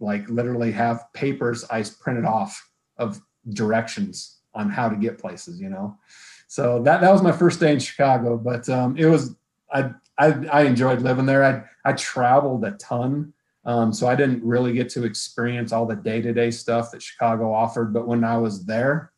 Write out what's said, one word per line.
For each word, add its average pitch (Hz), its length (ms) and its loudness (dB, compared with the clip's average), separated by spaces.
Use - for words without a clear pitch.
like, 104 280 -4
literally 120 440 -2
have 117 400 -2
papers 123 580 -4
I 113 120 -2
printed 120 260 -2
off 107 440 -4
of 113 220 -6
directions 107 880 -4
on 107 140 -4
how 113 200 -2
to 104 80 -4
get 104 220 -2
places, 87 420 -14
you 95 100 -10
know? 202 260 -10
So 120 340 0
that, 151 180 4
that 180 100 8
was 196 120 6
my 175 100 6
first 175 260 2
day 156 140 4
in 143 60 2
Chicago, 127 580 2
but, 117 320 -4
um, 127 280 0
it 156 100 4
was, 139 280 4
I, 135 180 0
I, 151 140 6
I 147 100 6
enjoyed 127 380 2
living 127 260 0
there. 135 180 4
I, - 460 -2
I 139 40 2
traveled 127 720 0
a 101 80 -4
ton. 131 600 -4
Um, 117 280 2
so 120 140 -2
I 123 80 2
didn't 131 300 0
really 120 280 2
get 120 180 -2
to 123 140 -4
experience 117 680 -6
all 113 140 0
the 110 100 -4
day-to-day 117 560 -2
stuff 117 400 -4
that - 100 -18
Chicago 113 500 -2
offered, 113 400 0
but 117 140 -2
when 117 160 0
I 117 140 0
was 104 280 -2
there, 131 540 -2